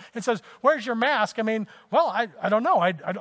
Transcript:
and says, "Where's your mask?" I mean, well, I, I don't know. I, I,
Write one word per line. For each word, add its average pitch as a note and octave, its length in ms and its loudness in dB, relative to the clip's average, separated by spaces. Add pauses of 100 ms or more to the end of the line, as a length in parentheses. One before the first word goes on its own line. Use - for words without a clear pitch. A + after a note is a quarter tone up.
(140)
and A3+ 100 -10
says, A3+ 180 0 (200)
"Where's C4+ 240 2
your B3 100 -4
mask?" A#3+ 440 0
I - 20 -2
mean, A3 260 -2 (240)
well, D4+ 160 4
I, G#3+ 220 -2 (120)
I - 60 -2
don't G#3+ 160 2
know. D#4 140 4
I, F3 120 4
I, F3+ 320 -6